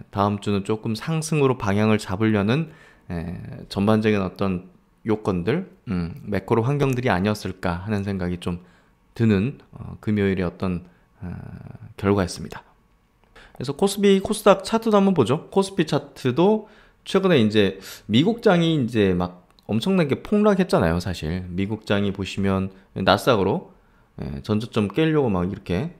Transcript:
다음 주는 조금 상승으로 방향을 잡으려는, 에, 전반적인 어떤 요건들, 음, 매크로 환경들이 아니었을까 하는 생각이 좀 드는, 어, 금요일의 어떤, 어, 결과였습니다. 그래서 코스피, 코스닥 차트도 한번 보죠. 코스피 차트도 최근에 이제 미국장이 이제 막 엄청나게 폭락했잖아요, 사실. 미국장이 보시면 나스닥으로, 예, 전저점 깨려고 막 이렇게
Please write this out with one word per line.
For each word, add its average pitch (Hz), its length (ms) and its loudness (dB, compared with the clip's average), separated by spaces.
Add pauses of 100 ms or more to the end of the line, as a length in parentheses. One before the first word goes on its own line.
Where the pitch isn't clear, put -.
다음 101 300 0
주는 101 240 -2
조금 110 320 -4
상승으로 151 640 0
방향을 107 400 2
잡으려는, 110 720 0 (400)
에, 85 320 -8 (260)
전반적인 107 540 2
어떤 92 480 -4 (360)
요건들, 107 640 -2 (200)
음, 87 340 -4
매크로 107 400 -2
환경들이 131 460 0
아니었을까 95 640 -2
하는 98 320 -4
생각이 90 320 -4
좀 87 240 -6 (540)
드는, 113 440 2 (140)
어, 87 260 -14
금요일의 98 460 0
어떤, 87 400 -4 (340)
어, 87 140 -12 (640)
결과였습니다. 98 680 0 (920)
그래서 131 200 -6
코스피, 196 480 4
코스닥 202 420 2
차트도 226 320 0
한번 196 180 4
보죠. 131 360 0
코스피 190 360 -2
차트도 165 840 0 (340)
최근에 185 380 4
이제 104 380 2 (260)
미국장이 170 680 4
이제 113 380 2
막 90 360 -4 (180)
엄청나게 151 560 0
폭락했잖아요, 180 800 2
사실. 90 480 -6
미국장이 101 640 -2
보시면 98 580 -2 (220)
나스닥으로, 101 800 2 (480)
예, 71 200 -10
전저점 107 480 -2
깨려고 156 400 0
막 92 220 0
이렇게 104 480 -6